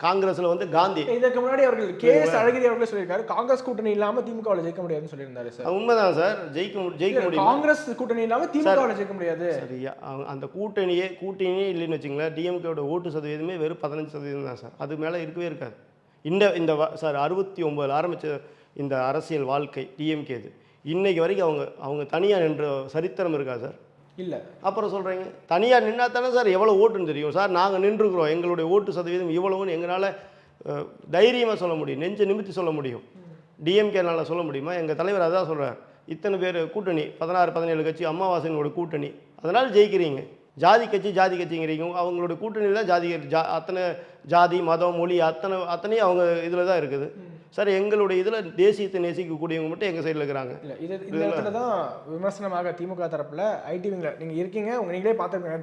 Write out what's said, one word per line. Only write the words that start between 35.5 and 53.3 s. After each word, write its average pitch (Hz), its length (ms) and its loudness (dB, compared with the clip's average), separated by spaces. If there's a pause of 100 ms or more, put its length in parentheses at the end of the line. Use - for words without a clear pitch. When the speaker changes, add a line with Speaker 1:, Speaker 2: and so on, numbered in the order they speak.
Speaker 1:
சொல்றார், 135 260 -4 (280)
"இத்தனை 185 340 -4
பேர் 170 320 -2
கூட்டணி, 180 320 -2
பதினாறு, 170 480 2
பதினேழு 165 320 0
கட்சி 160 220 -2
அம்மாவாசையினுடைய 160 680 0
கூட்டணி, 151 400 -6 (280)
அதனால 226 260 2
ஜெயிக்கிறீங்க. 180 600 4 (260)
ஜாதி 202 340 6
கட்சி, 202 240 0
ஜாதி 180 320 2
கட்சிங்கிறீங்க, 160 380 -2
அவங்களுடைய 175 600 -2
கூட்டணியில 208 300 0
தான் 214 140 0
ஜாதி, 175 300 2
ஜா-, 156 280 0
அத்தனை 175 380 -4 (440)
ஜாதி, 175 360 4
மதம், 170 360 2
மொழி, 175 220 2
அத்தனை, 170 460 0
அத்தனையும் 202 420 0
அவங்க 175 400 4
இதுல 180 180 0
தான் 180 140 4
இருக்குது. 139 360 -4
Speaker 2:
ம். 170 240 -18 (100)
Speaker 1:
சார், - 180 -2
எங்களுடைய 196 560 2
இதுல 208 320 -2
தேசியத்தை 190 480 -2
நேசிக்கக்கூடியவங்க 160 640 -4
மட்டும் 170 260 -4
எங்க 160 140 -4
சைடுல 160 40 -2
இருக்கிறாங்க." 143 480 -6
Speaker 2:
இல்ல, 143 180 -12
இது, 190 320 -10
இந்த 160 140 -2
Speaker 1:
இதுல - 40 0
Speaker 2:
இடத்துல 208 220 -2
தான் 208 380 -2 (180)
விமர்சனமாக 180 720 -4
திமுக 180 200 -8
தரப்புல 156 600 -4